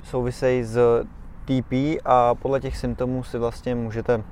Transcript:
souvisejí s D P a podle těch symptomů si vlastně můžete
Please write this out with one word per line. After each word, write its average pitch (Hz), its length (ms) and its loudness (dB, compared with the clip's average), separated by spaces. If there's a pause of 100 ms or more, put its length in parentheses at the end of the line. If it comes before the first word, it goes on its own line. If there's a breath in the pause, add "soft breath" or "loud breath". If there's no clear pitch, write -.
souvisejí 127 600 0
s 117 420 4 (420)
D 131 140 2
P 135 440 0
a 120 300 6
podle 135 240 -2
těch 131 180 -6
symptomů 127 460 -4
si - 140 -8
vlastně 117 380 -4
můžete 113 560 -2